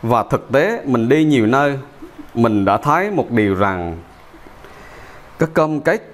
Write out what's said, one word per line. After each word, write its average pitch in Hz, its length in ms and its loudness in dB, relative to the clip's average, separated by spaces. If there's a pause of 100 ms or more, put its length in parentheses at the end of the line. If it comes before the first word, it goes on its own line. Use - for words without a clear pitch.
Và 117 200 0
thực - 300 -4
tế 190 320 0
mình 120 240 0
đi 156 160 4
nhiều 135 220 4
nơi, 139 320 0 (560)
mình 110 300 0
đã 98 120 2
thấy 165 340 0
một 160 200 -2
điều 107 240 2
rằng 92 420 -4 (1400)
cái 160 160 0
cam 156 260 0
kết 196 220 -2 (120)